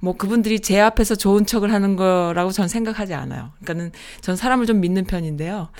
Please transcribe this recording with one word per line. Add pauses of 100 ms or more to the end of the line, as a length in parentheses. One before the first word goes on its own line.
뭐,
그분들이
제
앞에서
좋은
척을
하는
거라고
전
생각하지
않아요. (100)
그러니까는 (280)
전
사람을
좀
믿는
편인데요. (120)